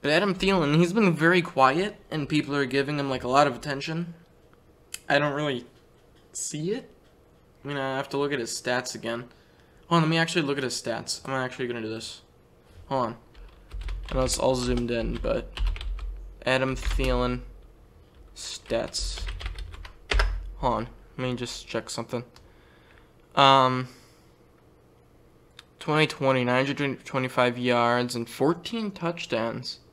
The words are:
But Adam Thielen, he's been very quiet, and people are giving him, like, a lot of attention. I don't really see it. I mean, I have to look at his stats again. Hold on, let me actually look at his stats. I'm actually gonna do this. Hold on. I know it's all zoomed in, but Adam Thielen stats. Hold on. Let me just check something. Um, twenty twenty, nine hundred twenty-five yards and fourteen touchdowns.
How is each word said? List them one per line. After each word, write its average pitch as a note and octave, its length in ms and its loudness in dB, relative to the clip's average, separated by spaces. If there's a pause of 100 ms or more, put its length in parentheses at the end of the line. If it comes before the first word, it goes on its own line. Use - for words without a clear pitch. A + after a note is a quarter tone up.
But C#3+ 80 0
Adam F#3 240 4
Thielen, F#3 420 2
he's E3+ 160 6
been G3 220 4
very E3+ 260 6
quiet, E3 560 2 (140)
and D3 180 -4
people C#3+ 260 0
are C#3+ 120 2
giving C#3 320 0
him, C#3 100 -2
like, B2+ 160 -4
a B2 40 -2
lot C#3 180 6
of B2 100 0
attention. D#3 560 -6 (960)
I C#3+ 100 4
don't D3 140 2
really C#3 320 -2 (680)
see D#3+ 400 -4
it. B3 180 -6 (760)
I C#3 40 -8
mean, C#3+ 100 -6
I C3 180 -2
have C#3 140 -4
to C#3 80 -2
look C#3+ 140 0
at C3+ 80 -2
his A2+ 100 -6
stats B2 440 -2
again. A#2 260 -6 (680)
Hold E3+ 120 4
on, D#3+ 40 6
let D#3 60 4
me E3 100 2
actually E3 240 2
look C#3+ 160 0
at C3+ 60 -2
his A#2+ 100 -4
stats. - 500 -6
I'm C3+ 80 -6
actually B2+ 360 -4
gonna A#2+ 120 -4
do A2 80 -6
this. A2 340 -10 (680)
Hold B2+ 180 0
on. A2+ 100 -6 (920)
I - 40 -6
know C3 100 2
it's B2 140 -2
all C3 180 2
zoomed A#2+ 340 -2
in, A#2 260 -2
but A2+ 340 -2 (920)
Adam C3 320 0
Thielen B2 680 0 (920)
stats. - 880 -6 (1300)
Hold B2 180 0
on. A2+ 140 -2 (280)
Let B2+ 120 -2
me B2 80 -2
just - 320 -8
check A2+ 220 -6
something. A#2+ 340 -6 (1120)
Um, C3 520 8 (1900)
twenty D#3 280 2
twenty, C3+ 380 2
nine B2+ 220 4
hundred C#3 380 -2
twenty-five B2+ 520 0
yards B2 600 2
and A#2 120 -4
fourteen F3 640 -2
touchdowns. B2+ 880 -4 (140)